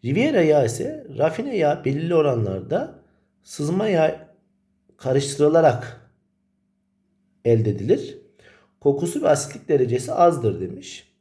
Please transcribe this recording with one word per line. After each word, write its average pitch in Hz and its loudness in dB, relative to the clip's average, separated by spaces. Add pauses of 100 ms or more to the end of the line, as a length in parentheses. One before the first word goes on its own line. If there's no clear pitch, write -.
Riviera 214 2
yağı 151 4
ise 277 -6 (100)
rafine 214 -2
yağ 147 0
belirli 156 -2
oranlarda 127 -2 (440)
sızma 180 -4
yağ 160 0 (640)
karıştırılarak 139 0 (1300)
elde 110 4
edilir. 101 -2 (640)
Kokusu 165 -2
ve - 0
asitlik - -2
derecesi 127 0
azdır 123 2
demiş. - -14